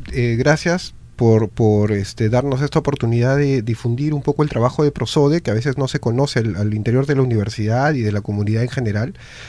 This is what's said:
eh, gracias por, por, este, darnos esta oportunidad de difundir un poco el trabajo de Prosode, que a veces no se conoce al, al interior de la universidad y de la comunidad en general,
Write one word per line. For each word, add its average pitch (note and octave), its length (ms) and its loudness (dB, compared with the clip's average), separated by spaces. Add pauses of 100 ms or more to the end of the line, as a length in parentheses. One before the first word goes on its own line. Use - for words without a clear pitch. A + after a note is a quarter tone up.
(140)
eh, A#2+ 260 0
gracias D#3 540 0 (240)
por, A2 320 4
por, G#2+ 420 2
este, G#2 380 -2
darnos C3 320 0
esta D3 180 0
oportunidad B2 560 0
de C#3 260 0
difundir A#2+ 520 -2
un C#3+ 80 -4
poco D3 200 0
el D3 60 0
trabajo B2+ 380 0
de D3 60 2
Prosode, D3 500 2
que A#2+ 100 -4
a - 20 0
veces B2 240 -2
no C3+ 120 -2
se D3 100 -4
conoce B2+ 400 0
al, A2 160 -2
al G#2 180 0
interior A#2 320 0
de C#3+ 100 0
la C3+ 80 4
universidad A2+ 720 0
y B2+ 100 -2
de G#2 100 0
la G2+ 80 -2
comunidad G#2 420 -2
en B2 60 -2
general, A2+ 460 -4 (340)